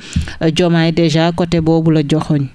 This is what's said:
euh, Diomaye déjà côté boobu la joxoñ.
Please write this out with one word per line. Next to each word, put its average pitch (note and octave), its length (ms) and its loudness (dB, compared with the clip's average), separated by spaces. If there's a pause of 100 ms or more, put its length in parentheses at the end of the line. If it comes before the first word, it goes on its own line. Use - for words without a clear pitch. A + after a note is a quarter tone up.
(400)
euh, E3 120 0
Diomaye E3+ 400 2
déjà E3 400 0
côté E3+ 280 -2
boobu D#3+ 300 2
la D#3 160 2
joxoñ. D3+ 480 0